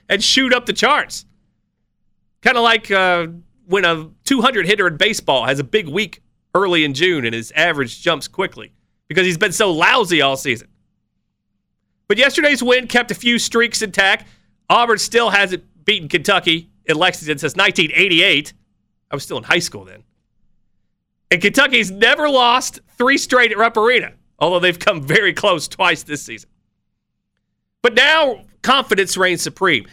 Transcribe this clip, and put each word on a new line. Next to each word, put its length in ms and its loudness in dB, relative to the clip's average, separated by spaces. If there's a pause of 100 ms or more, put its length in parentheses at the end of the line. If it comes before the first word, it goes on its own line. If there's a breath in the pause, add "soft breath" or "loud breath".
and 140 -2
shoot 300 0
up 140 -2
the 60 -4
charts. 520 -2 (1160)
Kinda 180 2
like, 300 0
uh, 380 0 (380)
when 180 -2
a 260 -2 (140)
two 180 0
hundred 240 0
hitter 220 2
in 80 -6
baseball 500 0
has 140 -2
a 40 -4
big 240 -4
week 320 -6 (320)
early 320 2
in 100 -2
June 300 0
and 80 -2
his 200 -8
average 500 -2
jumps 240 -2
quickly 480 -10 (320)
because 180 0
he's 140 -2
been 140 0
so 200 0
lousy 480 2
all 160 2
season. 320 -6 (1400)
But 100 -2
yesterday's 440 2
win 260 2
kept 240 0
a 20 -4
few 240 -2
streaks 420 -2
intact. 460 -2 (420 soft breath)
Auburn 300 2
still 320 0
hasn't 340 0 (200)
beaten 240 -2
Kentucky 640 -2 (160)
in 100 0
Lexington 420 -2
since 180 -6
nineteen 380 0
eighty-eight. 580 2 (580)
I 40 -12
was 80 -8
still 160 -8
in 60 -12
high 140 2
school 260 -8
then. 180 -20 (1300)
And 100 0
Kentucky's 500 2
never 380 2
lost 520 0 (180)
three 180 2
straight 360 2
at 60 -8
Rupp 180 2
Arena, 360 2 (260)
although 200 2
they've 200 0
come 240 -2
very 300 0
close 360 -2
twice 340 -2
this 200 -10
season. 280 -18 (1300)
But 120 2
now 500 2 (180)
confidence 540 0
reigns 260 0
supreme. 500 -2